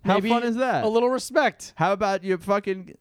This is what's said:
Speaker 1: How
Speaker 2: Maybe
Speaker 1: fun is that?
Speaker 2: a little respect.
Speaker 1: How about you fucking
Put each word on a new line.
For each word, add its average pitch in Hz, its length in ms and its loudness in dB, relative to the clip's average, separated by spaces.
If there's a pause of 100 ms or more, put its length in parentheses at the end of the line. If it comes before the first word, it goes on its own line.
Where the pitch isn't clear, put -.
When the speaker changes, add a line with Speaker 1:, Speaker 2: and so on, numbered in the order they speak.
Speaker 1:
How 196 100 2
Speaker 2:
Maybe 208 160 2
Speaker 1:
fun 233 120 2
is 233 140 -2
that? 240 280 0
Speaker 2:
a 220 40 2
little 233 220 2
respect. 254 640 -2
Speaker 1:
How 180 160 2
about 196 320 0
you 185 120 0
fucking 190 640 -4